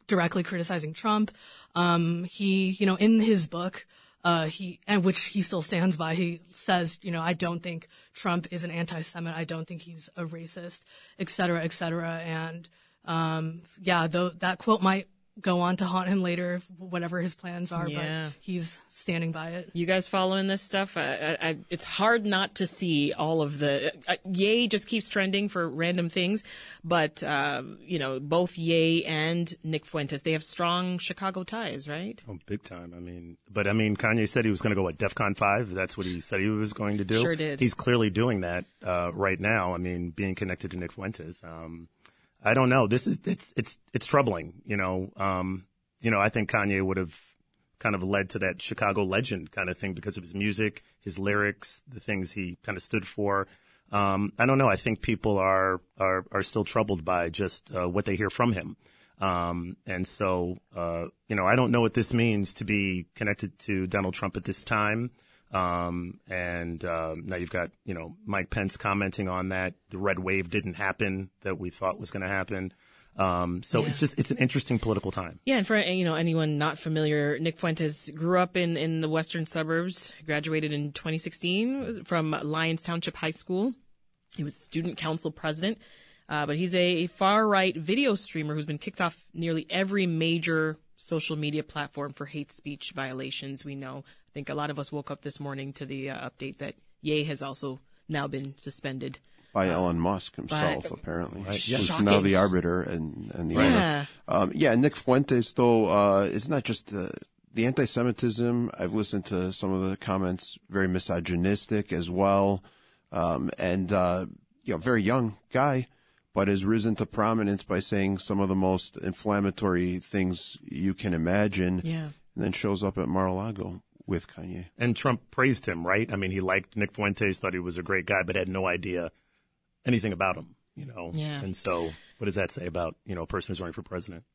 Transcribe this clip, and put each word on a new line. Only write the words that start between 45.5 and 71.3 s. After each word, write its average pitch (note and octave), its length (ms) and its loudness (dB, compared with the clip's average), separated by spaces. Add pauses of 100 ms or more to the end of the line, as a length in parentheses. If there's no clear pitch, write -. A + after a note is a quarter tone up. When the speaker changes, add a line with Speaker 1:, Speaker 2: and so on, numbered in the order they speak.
Speaker 3:
you A#2 100 0
know, G2+ 120 6
I G#2+ 80 4
think A2 200 -2
Kanye G2+ 320 2
would F#2+ 140 0
have F2+ 180 -2 (680)
kind G#2 160 0
of F2+ 60 -4
led G2 280 0
to G#2 100 -6
that F#2 220 -2
Chicago G2+ 420 0
legend G2 480 -2
kind F#2 180 -4
of F2+ 80 -4
thing G2 160 -4
because F#2 220 -8
of F#2+ 80 -10
his E2+ 100 -14
music, G#2 480 -2 (200)
his F#2 180 -8
lyrics, G2+ 640 0
the B2 140 -18
things F#2+ 320 -4
he F2+ 320 -6
kind G2 140 -6
of - 40 -8
stood G2 240 -4
for. G2 440 0 (420)
Um, G2+ 480 2
I A#2+ 60 4
don't C3+ 120 6
know. C3+ 120 6
I F#2+ 80 4
think - 240 -2
people G#2 360 2
are, F#2+ 440 4 (160)
are, F#2 340 2
are G2 100 0
still G#2 220 0
troubled G2+ 400 0
by F2 240 2
just, F#2 480 -4
uh, F2+ 140 0
what G2 160 0
they G2 100 0
hear G2 140 0
from A#2+ 240 2
him. E2+ 240 -6 (420)
Um, F2 560 0 (100)
and F#2 220 -4
so, F2+ 520 -2 (140)
uh, E2+ 340 -4 (200)
you G#2+ 80 -2
know, F#2+ 100 2
I A2 120 6
don't B2 140 4
know A#2+ 100 6
what A2+ 120 4
this A#2 200 2
means A2+ 400 4
to - 100 -8
be G2 520 0
connected G2+ 440 -4
to F#2+ 260 -2
Donald F#2 280 0
Trump G2+ 240 -4
at F#2+ 80 -6
this - 180 -6
time. A2 480 0 (400)
Um, F2 680 -2 (100)
and, F2 560 -4
uh, D#2+ 320 -2
now E2+ 200 -6
you've F2 120 -6
got, F2 220 -4 (120)
you F#2 120 -6
know, E2 280 -10
Mike G2 280 -4
Pence G2 260 -2
commenting G2 500 -2
on F#2 220 -2
that. F#2 240 -2 (160)
The F#2+ 80 -10
red F#2+ 220 0
wave F#2 300 0
didn't F#2 260 -2
happen F#2+ 560 -2 (100)